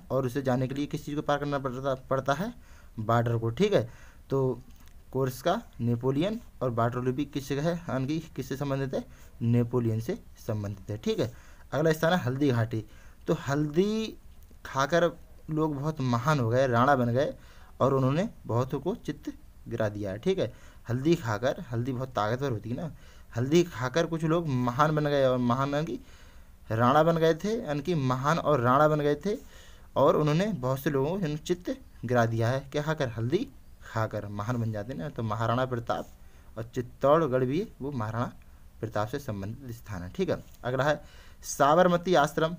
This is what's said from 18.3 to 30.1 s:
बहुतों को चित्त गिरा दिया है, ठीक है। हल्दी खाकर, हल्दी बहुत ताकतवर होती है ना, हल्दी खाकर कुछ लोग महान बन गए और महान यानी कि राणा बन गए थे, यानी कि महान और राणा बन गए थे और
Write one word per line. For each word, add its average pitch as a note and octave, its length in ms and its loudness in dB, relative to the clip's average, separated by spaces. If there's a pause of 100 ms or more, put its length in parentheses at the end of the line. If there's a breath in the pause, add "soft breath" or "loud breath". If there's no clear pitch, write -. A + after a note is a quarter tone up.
बहुतों B2+ 340 0
को F3+ 160 -2
चित्त - 360 -10 (360)
गिरा A2+ 220 -2
दिया G#2 200 -6
है, G2 80 -6
ठीक F#3 200 0
है। C3 140 -2 (360 loud breath)
हल्दी C3 280 2
खाकर, A#2+ 540 -2
हल्दी A#2+ 220 -4
बहुत B2+ 180 -6
ताकतवर B2 400 0
होती A2 200 -6
है B2+ 60 -4
ना, E3+ 160 -6 (440 loud breath)
हल्दी C#3 280 4
खाकर D3 420 0
कुछ E3 180 -4
लोग E3 240 2
महान C3 480 2
बन D3 100 2
गए C#3+ 200 4
और B2+ 120 4
महान C3 360 0
यानी D3+ 140 -2
कि A#3 120 -8 (680 loud breath)
राणा B2 340 4
बन E3 140 4
गए D#3+ 180 4
थे, F#3 220 -4
यानी D3 240 -4
कि F3+ 140 -2
महान C3 440 2
और C#3+ 220 2
राणा C3 280 6
बन D3+ 120 2
गए D3 160 2
थे G3+ 200 -2 (600 loud breath)
और C#3 200 6